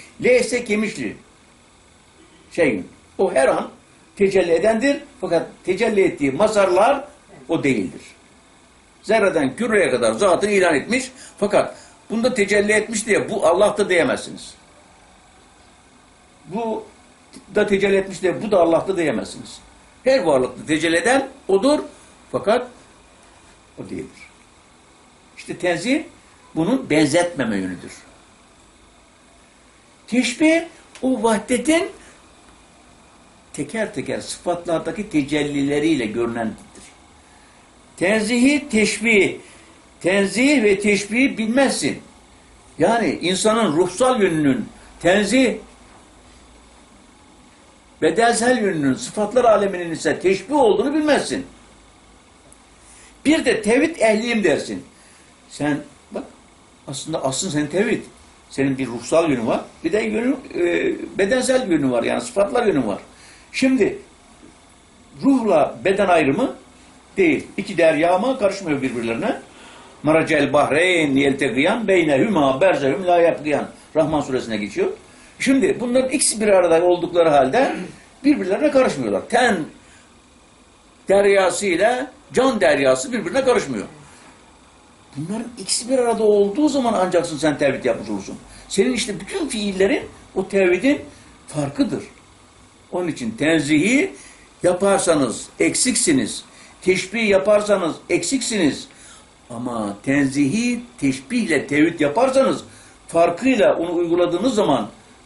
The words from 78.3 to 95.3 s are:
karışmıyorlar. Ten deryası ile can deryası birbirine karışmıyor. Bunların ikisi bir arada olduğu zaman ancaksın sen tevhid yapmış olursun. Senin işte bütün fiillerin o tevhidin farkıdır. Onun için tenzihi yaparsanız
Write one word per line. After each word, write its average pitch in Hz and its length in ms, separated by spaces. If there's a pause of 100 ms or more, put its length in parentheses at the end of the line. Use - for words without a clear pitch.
karışmıyorlar. 147 580
Ten 233 280 (1500)
deryası 196 560
ile 220 420 (260)
can 240 280
deryası 139 500
birbirine 247 340
karışmıyor. 135 400 (1300)
Bunların 175 320 (100)
ikisi 190 320
bir 262 100
arada 233 240
olduğu 208 460
zaman 247 240
ancaksın 180 440
sen 143 200
tevhid 127 280
yapmış 110 240
olursun. 101 280 (320)
Senin 240 240
işte 202 260
bütün 339 280
fiillerin 208 560 (320)
o 190 120
tevhidin 196 540 (460)
farkıdır. 143 560 (880)
Onun 180 160
için 123 240
tenzihi 156 840 (500)
yaparsanız 175 840 (100)